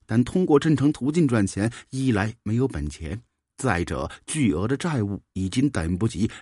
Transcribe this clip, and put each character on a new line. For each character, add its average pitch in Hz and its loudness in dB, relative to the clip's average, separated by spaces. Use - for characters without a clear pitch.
但 120 2
通 185 0
过 156 8
正 156 2
常 135 2
途 147 -2
径 160 4
赚 113 2
钱， 101 -2
一 131 -2
来 107 0
没 107 -2
有 131 2
本 73 -4
钱， 80 -10
再 90 0
者 - -6
巨 127 0
额 90 -2
的 131 -2
债 147 -2
务 101 -4
已 95 -4
经 127 2
等 85 -2
不 107 0
及 107 -2